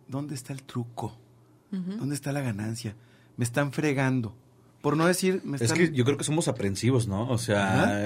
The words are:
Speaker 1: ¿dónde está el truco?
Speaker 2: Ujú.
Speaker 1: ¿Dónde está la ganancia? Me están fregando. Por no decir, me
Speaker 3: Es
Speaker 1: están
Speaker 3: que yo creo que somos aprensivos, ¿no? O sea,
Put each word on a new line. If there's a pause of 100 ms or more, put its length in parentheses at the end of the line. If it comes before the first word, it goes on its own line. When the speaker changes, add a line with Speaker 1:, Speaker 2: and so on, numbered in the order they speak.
Speaker 1:
¿dónde
está
el
truco? (540)
Speaker 2:
Ujú.
Speaker 1:
¿Dónde
está
la
ganancia? (420)
Me
están
fregando. (460)
Por
no
decir,
me
Speaker 3:
Es
Speaker 1:
están
Speaker 3:
que
yo
creo
que
somos
aprensivos,
¿no?
O
sea, (220)